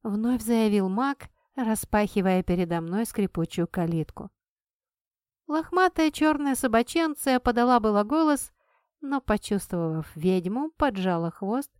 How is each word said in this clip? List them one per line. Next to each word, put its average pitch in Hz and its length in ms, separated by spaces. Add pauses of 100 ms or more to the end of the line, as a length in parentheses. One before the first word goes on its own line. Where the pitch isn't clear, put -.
вновь 226 400
заявил 214 440
маг, 254 420 (260)
распахивая 208 880
передо 175 360
мной 180 280
скрипучую 170 600
калитку. 165 640 (1160)
Лохматая 320 640
чёрная 294 460
собаченция 262 840
подала 240 400
было 208 240
голос, 294 500 (480)
но, 277 180
почувствовав 175 960
ведьму, 185 600
поджала 185 540
хвост 226 480